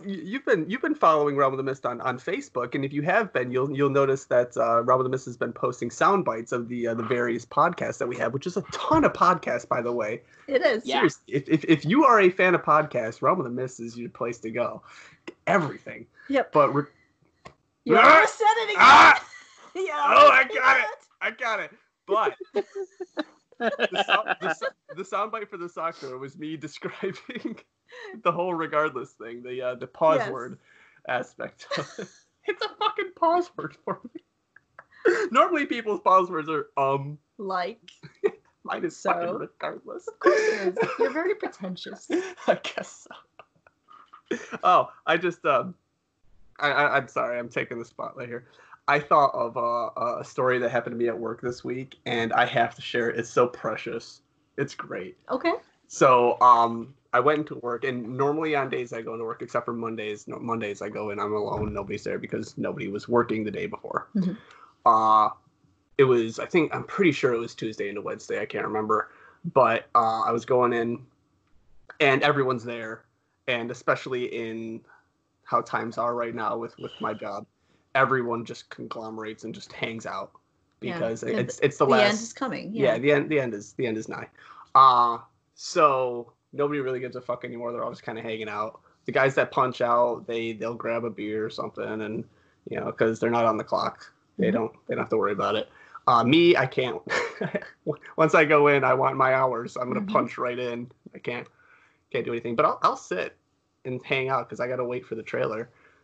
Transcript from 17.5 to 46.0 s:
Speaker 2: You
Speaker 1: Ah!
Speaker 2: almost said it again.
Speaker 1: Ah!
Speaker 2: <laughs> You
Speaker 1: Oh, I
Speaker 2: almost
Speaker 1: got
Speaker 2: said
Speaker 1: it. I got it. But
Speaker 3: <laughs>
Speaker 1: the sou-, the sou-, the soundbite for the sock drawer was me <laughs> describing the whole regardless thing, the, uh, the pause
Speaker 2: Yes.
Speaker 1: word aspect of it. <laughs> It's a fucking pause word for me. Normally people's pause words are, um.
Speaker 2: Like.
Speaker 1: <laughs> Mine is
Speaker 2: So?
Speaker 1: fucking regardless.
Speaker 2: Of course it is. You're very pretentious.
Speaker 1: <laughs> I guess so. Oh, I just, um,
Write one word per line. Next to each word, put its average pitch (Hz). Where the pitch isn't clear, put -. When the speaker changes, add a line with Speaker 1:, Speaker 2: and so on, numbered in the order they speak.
Speaker 2:
You -
Speaker 1:
Ah! 277
Speaker 2:
almost 370
said 440
it 220
again. 415
Speaker 1:
Ah! -
Speaker 2:
<laughs> -
You 359
Speaker 1:
Oh, 294
I 254
Speaker 2:
almost 254
Speaker 1:
got 262
Speaker 2:
said 233
Speaker 1:
it. -
I 202
got 220
it. 156
But 220
Speaker 3:
<laughs> -
Speaker 1:
the 220
sou-, -
the 160
sou-, -
the 185
soundbite 214
for 208
the 170
sock 165
drawer 131
was 135
me 156
<laughs> -
describing 190
the 175
whole 175
regardless 151
thing, 117
the, 127
uh, 127
the 123
pause 156
Speaker 2:
Yes. -
Speaker 1:
word 123
aspect -
of 147
it. 196
<laughs> -
It's 415
a 415
fucking 415
pause 339
word 151
for 185
me. -
Normally 294
people's 220
pause 185
words 156
are, 147
um. 139
Speaker 2:
Like. 190
Speaker 1:
<laughs> -
Mine 190
is -
Speaker 2:
So? 185
Speaker 1:
fucking 175
regardless. -
Speaker 2:
Of -
course 427
it 427
is. 453
You're 277
very 349
pretentious. -
Speaker 1:
<laughs> -
I 175
guess -
so. 240
Oh, 175
I 160
just, 170
um, 123